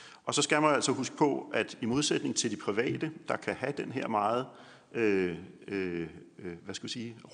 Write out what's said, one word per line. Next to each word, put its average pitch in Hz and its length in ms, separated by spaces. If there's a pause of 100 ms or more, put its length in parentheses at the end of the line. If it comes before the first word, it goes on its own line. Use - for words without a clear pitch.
(240)
Og 120 100
så 143 80
skal 151 200
man 151 120
altså 127 180
huske 123 240
på, 143 380
at - 260
i 123 60
modsætning 143 500
til 120 140
de 104 60
private, 127 560 (160)
der 120 80
kan - 180
have 131 220
den - 160
her 131 160
meget, 113 380 (460)
øh, 95 440 (320)
øh, 87 400 (300)
øh, 90 140 (120)
hvad 101 100
skal - 120
vi 110 60
sige, 117 240 (180)